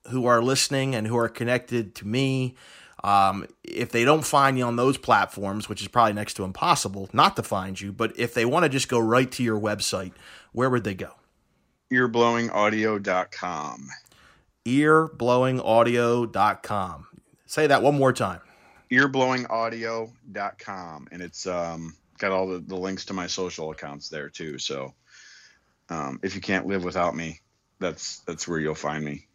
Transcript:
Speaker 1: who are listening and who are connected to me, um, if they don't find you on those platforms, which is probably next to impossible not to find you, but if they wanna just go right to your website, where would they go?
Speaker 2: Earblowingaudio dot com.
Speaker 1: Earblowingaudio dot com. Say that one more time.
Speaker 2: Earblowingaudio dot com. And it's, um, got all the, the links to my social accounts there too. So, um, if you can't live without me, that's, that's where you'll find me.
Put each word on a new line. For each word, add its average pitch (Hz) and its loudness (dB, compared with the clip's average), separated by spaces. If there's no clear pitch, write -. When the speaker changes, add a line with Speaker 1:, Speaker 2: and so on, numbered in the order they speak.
Speaker 1:
who 123 0
are 117 6
listening 135 0
and 110 -2
who 120 0
are 117 2
connected 120 -2
to 101 -12
me, 131 0
um, 98 4
if - -6
they 117 2
don't 151 6
find 135 4
you 127 0
on 120 -2
those 131 2
platforms, 101 0
which 104 -8
is 101 -10
probably 113 4
next 104 -6
to 98 -4
impossible 98 -2
not 160 4
to 110 -4
find 95 -6
you, 101 -8
but 113 -4
if 117 -4
they 117 2
wanna 151 2
just 131 0
go 120 2
right 120 4
to - -6
your 110 0
website, 101 -2
where 127 0
would 123 0
they 101 -4
go? 90 -12
Speaker 2:
Earblowingaudio 113 2
dot 92 -2
com. 73 -10
Speaker 1:
Earblowingaudio 120 4
dot 98 2
com. 87 -6
Say 156 0
that 139 6
one 143 4
more 131 4
time. 92 -4
Speaker 2:
Earblowingaudio 117 0
dot 101 -8
com. 87 -12
And 87 -12
it's, 87 -10
um, 82 -6
got 98 -2
all 95 0
the, 90 -6
the 92 -12
links 95 -6
to 98 -10
my 90 -6
social 87 -6
accounts 73 -14
there 73 -10
too. 76 -12
So, 67 -8
um, 71 -8
if 95 -6
you 92 -10
can't 95 -2
live 95 -2
without 87 -2
me, 80 -8
that's, - -8
that's - -10
where 85 -4
you'll 78 -2
find 76 -6
me. 73 -10